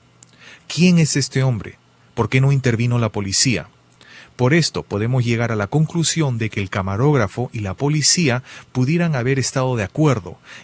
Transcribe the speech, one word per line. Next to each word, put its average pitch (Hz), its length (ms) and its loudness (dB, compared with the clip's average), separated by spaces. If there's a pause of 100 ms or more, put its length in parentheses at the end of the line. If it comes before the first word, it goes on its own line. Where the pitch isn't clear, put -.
(720)
¿Quién 175 240 4
es 156 200 2
este 131 260 0
hombre? 120 340 -4 (360)
¿Por 110 160 0
qué 131 100 4
no 135 140 4
intervino 120 440 2
la 113 140 0
policía? 98 560 0 (680)
Por 127 160 2
esto - 300 0
podemos 117 420 -2
llegar 117 260 -2
a 110 60 -2
la 101 100 -2
conclusión 151 680 0
de 110 120 -4
que 104 120 -6
el 95 80 -6
camarógrafo 113 800 0
y 117 80 -8
la 98 140 -6
policía 139 680 0 (280)
pudieran 160 440 0
haber 131 240 0
estado 131 360 -2
de 110 80 -2
acuerdo 117 540 0 (260)